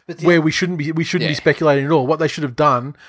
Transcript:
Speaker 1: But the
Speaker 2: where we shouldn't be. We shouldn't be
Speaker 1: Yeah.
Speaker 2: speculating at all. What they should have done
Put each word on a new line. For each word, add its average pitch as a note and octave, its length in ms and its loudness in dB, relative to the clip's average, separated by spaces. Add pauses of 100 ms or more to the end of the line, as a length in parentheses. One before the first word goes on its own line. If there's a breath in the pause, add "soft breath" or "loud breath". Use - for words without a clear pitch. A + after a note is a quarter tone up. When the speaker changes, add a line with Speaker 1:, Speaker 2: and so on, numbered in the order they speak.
Speaker 1:
But E3+ 120 -12
the D#3 80 -2
Speaker 2:
where E3+ 140 4
we D#3 100 0
shouldn't F3+ 280 -4
be. D3 120 -4
We D#3+ 120 0
shouldn't E3 260 -2
be D3+ 40 -2
Speaker 1:
Yeah. C#3 60 -4
Speaker 2:
speculating C#3+ 460 2
at C#3+ 60 0
all. C#3 160 2
What D#3 120 0
they D#3+ 80 0
should D3+ 160 -6
have B2+ 120 -6
done C#3 400 0 (120 loud breath)